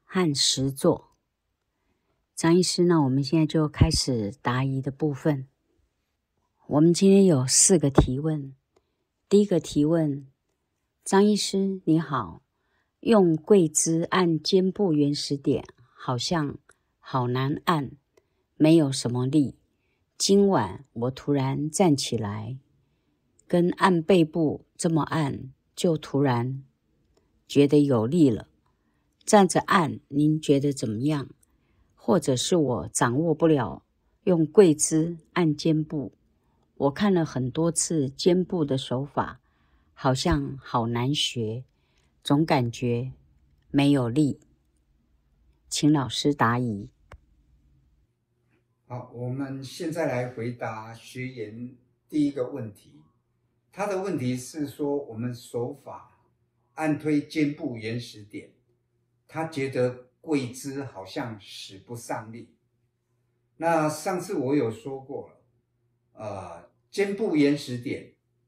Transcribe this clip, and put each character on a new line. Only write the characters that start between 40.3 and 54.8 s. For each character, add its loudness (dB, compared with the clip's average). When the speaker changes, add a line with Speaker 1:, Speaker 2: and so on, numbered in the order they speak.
Speaker 1:
好 -4
难 -2
学， -4
总 2
感 0
觉 -4
没 2
有 2
力。 0
请 2
老 2
师 -2
答 0
疑。 -6
Speaker 2:
好， -14
我 -8
们 -8
现 -10
在 -4
来 -4
回 -8
答 -12
学 -14
员 -14
第 0
一 -2
个 -6
问 -12
题。 -20
他 -6
的 -4
问 -4
题 -4
是 -8
说， -4